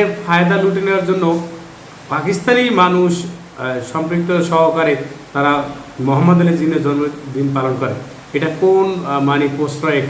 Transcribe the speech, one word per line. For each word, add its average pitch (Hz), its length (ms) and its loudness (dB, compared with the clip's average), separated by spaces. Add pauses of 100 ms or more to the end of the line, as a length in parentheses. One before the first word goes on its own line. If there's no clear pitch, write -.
(280)
ফায়দা 175 300 2
লুটে 190 240 2
নেওয়ার 190 240 0
জন্য 180 200 0 (840)
পাকিস্তানি 240 600 0
মানুষ, 180 440 4 (100)
আহ, - 560 -8 (140)
সম্পৃক্ত 170 360 -2 (120)
সহকারে 160 540 2 (380)
তারা 143 300 2 (360)
মোহাম্মদ 160 420 4
আলী 170 160 2
জিন্নার 156 260 0
জন্মদিন 143 720 -2
পালন 131 260 0
করে। 131 140 -2 (400)
এটা 156 160 0 (120)
কোন, 190 300 4
আহ, 143 280 -4
মানে 143 280 2 (100)
প্রশ্রয়ে, 147 520 -2